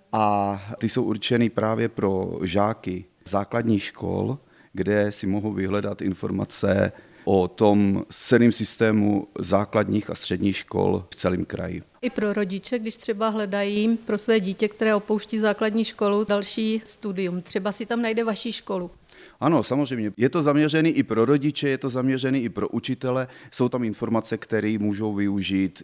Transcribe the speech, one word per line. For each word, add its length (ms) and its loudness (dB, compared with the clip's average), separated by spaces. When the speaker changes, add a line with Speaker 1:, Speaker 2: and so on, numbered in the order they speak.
Speaker 1:
a 440 2
ty 100 0
jsou 140 2
určeny 480 2
právě 380 0
pro 560 -2
žáky 600 0
základních 540 0
škol, 560 -4
kde 400 0
si 140 -4
mohou 260 -2
vyhledat 500 -2
informace 880 0
o 240 4
tom 600 4
celém 440 4
systému 760 2
základních 720 0
a 40 -6
středních 420 -2
škol 540 0
v 60 -12
celém 280 0
kraji. 380 -8
Speaker 2:
I 80 -4
pro 220 -2
rodiče, 460 -4
když 180 -8
třeba 320 -4
hledají 680 0
pro 220 -4
své 220 2
dítě, 280 -2
které 260 0
opouští 440 -2
základní 460 0
školu, 400 0
další 600 0
studium, 580 -6
třeba 300 -4
si 140 -8
tam 160 -2
najde 220 0
vaši 280 -2
školu. 380 -6
Speaker 1:
Ano, 220 4
samozřejmě. 540 -2
Je 120 4
to 140 0
zaměřený 480 4
i 120 2
pro 220 2
rodiče, 440 2
je 100 0
to 100 -6
zaměřený 560 0
i 40 -4
pro 200 -4
učitele. 600 -4
Jsou 180 2
tam 160 -2
informace, 540 -2
které 400 0
můžou 360 -2
využít 680 0